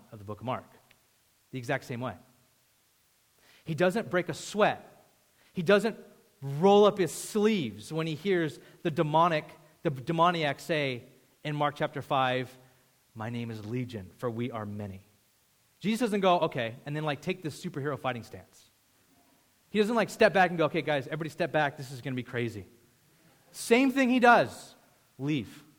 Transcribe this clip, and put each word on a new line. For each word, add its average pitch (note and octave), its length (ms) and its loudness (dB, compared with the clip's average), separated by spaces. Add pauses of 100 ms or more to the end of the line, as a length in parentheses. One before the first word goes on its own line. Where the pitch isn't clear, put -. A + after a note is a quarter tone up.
(120)
of A2 80 -16
the G2 60 -16
book G#2 160 -10
of A2 40 -12
Mark. A#2 260 -6 (800)
The C3 60 -10
exact B2+ 280 -6
same A#2+ 160 -8
way. A#2+ 120 -6 (1500)
He E3 100 -6
doesn't F3+ 380 0
break F3 180 0
a C#3+ 40 -6
sweat. - 760 -2 (460)
He F#3 100 -4
doesn't G3+ 340 2 (440)
roll F#3 440 6
up G3+ 140 4
his D#3+ 120 0
sleeves F3 800 -2
when D#3+ 140 -4
he D#3+ 80 -4
hears E3+ 460 -2 (240)
the E3+ 80 0
demonic, D#3+ 540 2 (360)
the E3+ 80 -2
demoniac D#3+ 680 0
say C#3 440 -2 (400)
in D3+ 120 -4
Mark D3 200 0
chapter D3 260 -4
five, C3 540 0 (580)
"My A2+ 160 -8
name A#2 220 -8
is G#2+ 140 -10
Legion, A#2 520 -6
for B2+ 120 -4
we A#2+ 220 -4
are A2 140 -8
many." G2+ 360 -10 (800)
Jesus A3 200 -4
doesn't G#3 220 -2
go, F3+ 200 4
"Okay," B2+ 340 -2 (100)
and D3 100 -6
then, D3+ 80 -6
like, D3 180 -4
take F#3 220 -6
this D3 200 -10
superhero D3 340 -6
fighting A#2+ 260 -6
stance. - 480 -20 (1000)
He G#3 100 0
doesn't, G#3+ 160 2
like, G3+ 140 2
step G3+ 240 4
back F#3 160 6
and F3 80 -6
go, D#3 80 4
"Okay, D#3 160 0
guys, C#3+ 260 -2
everybody D#3 220 -6
step D#3+ 220 -4
back. D3 260 0
This C3 140 -12
is B2+ 100 -14
gonna C3 140 -6
be B2 80 -4
crazy." A2 420 -6 (840)
Same B3+ 400 2
thing C4+ 180 2
he B3+ 100 4
does. G3+ 560 4 (420)
"Leave." C3+ 460 -4 (140)